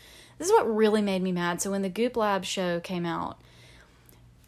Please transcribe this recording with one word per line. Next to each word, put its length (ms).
This 120
is 40
what 120
really 360
made 220
me 100
mad. 300
So 80
when 100
the 80
Goop 300
Lab 260
show 360
came 260
out, 320